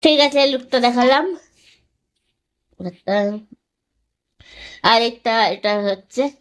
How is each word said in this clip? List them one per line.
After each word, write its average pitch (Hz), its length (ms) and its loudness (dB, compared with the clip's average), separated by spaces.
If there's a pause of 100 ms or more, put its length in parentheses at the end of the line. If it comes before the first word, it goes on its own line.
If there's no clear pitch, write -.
ঠিক 302 180 4
আছে, 285 260 2
লুকটা 262 340 -2
দেখালাম। 247 440 2 (3500)
আর 226 200 4
একটা, 233 320 -4 (140)
এটা 196 220 -4 (120)
হচ্ছে 202 400 -6 (180)